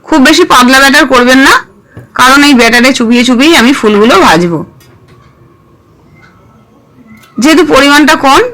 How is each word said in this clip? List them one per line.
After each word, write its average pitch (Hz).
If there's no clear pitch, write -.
খুব 320
বেশি 311
পাতলা 247
ব্যাটার 277
করবেন 254
না, 370
কারণ 262
এই 294
ব্যাটারে 240
চুবিয়ে 240
চুবিয়ে 262
আমি 240
ফুলগুলো 214
ভাজবো। 170
যেহেতু 311
পরিমাণটা 285
কম 277